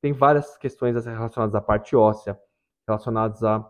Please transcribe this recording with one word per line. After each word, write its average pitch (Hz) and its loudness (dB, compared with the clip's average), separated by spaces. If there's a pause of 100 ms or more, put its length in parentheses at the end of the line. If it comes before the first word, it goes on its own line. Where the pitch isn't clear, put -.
Tem 143 -2
várias 143 2
questões 120 -4
relacionadas 113 -4
à 104 0
parte - -2
óssea, 107 2 (480)
relacionadas 110 -4
à 110 2 (140)